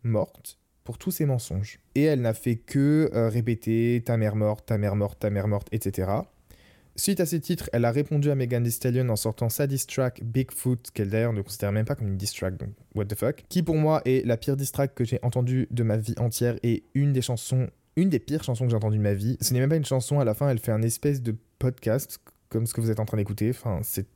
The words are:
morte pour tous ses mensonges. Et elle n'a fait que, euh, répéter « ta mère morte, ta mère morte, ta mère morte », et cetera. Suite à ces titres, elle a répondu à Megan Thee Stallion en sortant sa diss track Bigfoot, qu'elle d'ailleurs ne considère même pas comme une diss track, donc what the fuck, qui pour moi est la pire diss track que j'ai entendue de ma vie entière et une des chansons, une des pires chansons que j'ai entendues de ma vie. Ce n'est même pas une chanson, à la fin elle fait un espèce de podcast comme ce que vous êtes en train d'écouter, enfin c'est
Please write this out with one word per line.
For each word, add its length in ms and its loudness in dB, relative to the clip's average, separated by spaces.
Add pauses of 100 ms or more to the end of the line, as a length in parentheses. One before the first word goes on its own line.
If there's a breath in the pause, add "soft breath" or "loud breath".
morte 560 -2 (260)
pour 140 -10
tous 120 -6
ses 160 0
mensonges. 540 -2 (160)
Et 80 4
elle 160 2
n'a 120 0
fait 220 -2
que, 580 2
euh, 160 2
répéter « 800 2
ta 100 2
mère 200 2
morte, 300 0
ta 120 0
mère 160 0
morte, 240 -2
ta 120 -2
mère 180 0
morte », 240 -2
et 100 -2
cetera. 500 -2 (600 soft breath)
Suite 240 0
à 80 2
ces 140 -2
titres, 320 -4
elle 120 2
a 60 4
répondu 400 2
à 60 2
Megan 260 0
Thee 80 0
Stallion 380 0
en 80 0
sortant 320 -2
sa 180 0
diss 220 -2
track 340 -2
Bigfoot, 720 -2
qu'elle 160 0
d'ailleurs 220 2
ne 100 -2
considère 300 -4
même 140 2
pas 100 -2
comme 100 -4
une 100 0
diss 160 -4
track, 240 -4
donc 120 -8 (260)
what 120 0
the 100 -6
fuck, 320 -2
qui 160 0
pour 100 2
moi 300 4
est 200 2
la 120 2
pire 200 -2
diss 140 -2
track 240 -2
que 100 0
j'ai 180 0
entendue 500 0
de 100 0
ma 140 2
vie 220 -2
entière 440 0
et 220 0 (100)
une 180 2
des 80 2
chansons, 480 -2 (280)
une 120 4
des 120 2
pires 240 -4
chansons 200 -2
que 60 2
j'ai 60 2
entendues 220 2
de 40 2
ma 100 4
vie. 280 0
Ce 120 0
n'est 80 2
même 100 4
pas 60 4
une 80 0
chanson, 360 0
à 40 4
la 100 2
fin 140 0
elle 120 2
fait 120 -2
un 100 2
espèce 380 0
de 140 -2 (240)
podcast 640 -2 (280)
comme 160 -2
ce 80 -2
que 80 -4
vous 120 2
êtes 80 -2
en 40 0
train 120 -2
d'écouter, 340 0
enfin 320 -2
c'est 340 -4